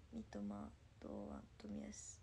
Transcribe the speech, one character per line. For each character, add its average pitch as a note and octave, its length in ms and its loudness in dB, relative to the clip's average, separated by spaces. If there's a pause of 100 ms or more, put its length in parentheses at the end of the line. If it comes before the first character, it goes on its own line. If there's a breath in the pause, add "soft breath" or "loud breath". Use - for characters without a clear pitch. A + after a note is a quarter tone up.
(140)
三 A3+ 180 2
笘、 G#3 400 2 (300)
堂 - 320 2
安、 - 100 0 (140)
冨 G#3 240 2
安。 - 420 -2